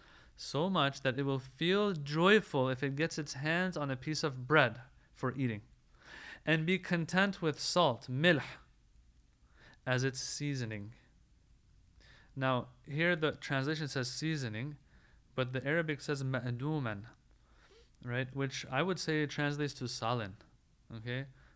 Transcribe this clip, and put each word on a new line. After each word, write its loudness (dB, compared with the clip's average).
so -2
much 2
that 0
it 0
will 2
feel 0
joyful 4
if -2
it 0
gets 0
its -6
hands 0
on -2
a 0
piece -4
of -2
bread 6
for -4
eating, -2
and 4
be 2
content 0
with 0
salt, 2
milh, 4
as 2
its 0
seasoning." -6
Now, 0
here 2
the 0
translation -2
says -2
seasoning, -4
but -2
the -4
Arabic 0
says -2
ma'duman, -2
right? -4
Which -4
I 2
would 0
say 0
translates -2
to -6
salin, -2
okay? -6